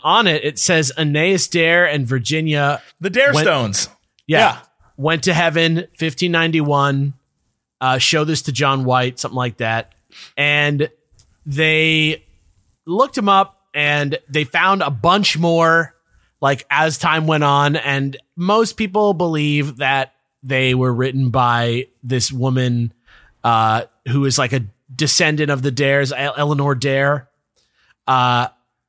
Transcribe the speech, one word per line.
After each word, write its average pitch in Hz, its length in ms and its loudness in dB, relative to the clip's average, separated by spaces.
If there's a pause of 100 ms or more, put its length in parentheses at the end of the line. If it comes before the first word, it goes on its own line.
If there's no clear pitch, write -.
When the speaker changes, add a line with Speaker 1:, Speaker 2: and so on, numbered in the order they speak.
Speaker 1:
on 196 240 2
it, 151 160 0
it 143 160 -6
says 160 380 0
Aeneas 160 500 0
Dare 170 400 2
and 143 200 -2
Virginia 147 760 -2 (180)
Speaker 2:
The 185 100 -6
Dare 262 240 2
Speaker 1:
went - 120 2
Speaker 2:
Stones. 127 440 0 (380)
Speaker 1:
Yeah. 151 120 2
Speaker 2:
Yeah. - 180 2 (400)
Speaker 1:
Went 156 260 -2
to 180 100 2
heaven, 165 600 0
fifteen 165 380 -4
ninety-one. 143 840 0 (680)
Uh, 131 200 0
show 151 260 0
this 156 180 -2
to 151 80 -4
John 135 320 0
White, 127 360 0
something 127 180 -8
like 123 200 -4
that. 113 360 -4 (420)
And 147 540 0 (560)
they 156 800 0 (600)
looked 233 320 -2
him 202 120 0
up 196 280 2 (160)
and 147 440 0 (100)
they 147 160 -2
found 185 380 0
a 143 100 -2
bunch 170 460 0
more, 165 580 2 (460)
like, 139 280 0
as 151 280 0
time 160 300 0
went 151 160 2
on. 143 320 2
And 139 420 -4 (180)
most 202 400 0
people 208 380 0
believe 147 640 -2
that 135 360 -2 (300)
they 131 300 0
were 127 200 0
written 127 360 -2
by 120 580 0 (160)
this 127 280 -2
woman, 123 600 -2 (520)
uh, 113 400 2 (240)
who 139 180 0
is, 131 120 0
like, 131 160 -2
a 120 120 -4 (280)
descendant 151 580 0
of 135 100 -2
the 135 100 -2
Dares, 139 400 0
E-, 139 40 -8
Eleanor 143 600 -2
Dare. 139 540 -2 (800)
Uh, 123 440 2
Speaker 2:
Yeah, - 0 - (380)